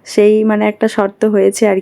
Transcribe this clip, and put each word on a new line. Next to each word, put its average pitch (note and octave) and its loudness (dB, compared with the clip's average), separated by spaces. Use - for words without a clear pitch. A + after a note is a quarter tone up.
সেই G#3+ 2
মানে G#3+ 0
একটা G#3+ -2
শর্ত G3+ -4
হয়েছে G3+ 0
আর F#3+ -2